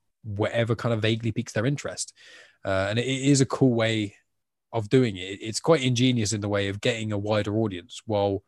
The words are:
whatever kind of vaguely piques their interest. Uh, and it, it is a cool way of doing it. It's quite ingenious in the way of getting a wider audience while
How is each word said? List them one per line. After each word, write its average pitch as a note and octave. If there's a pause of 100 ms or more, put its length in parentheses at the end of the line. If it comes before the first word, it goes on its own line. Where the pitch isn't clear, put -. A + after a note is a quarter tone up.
(240)
whatever A2
kind A#2
of G#2+
vaguely A2+
piques -
their A2
interest. - (520)
Uh, G2
and A2
it, A#2+
it C3
is C#3
a C3
cool C3
way A2+ (580)
of A2
doing B2
it. F#2
It's A2+
quite D#3
ingenious B2
in G#2
the G#2
way G2+
of G2
getting A2+
a G#2
wider G#2
audience F#2
while G2+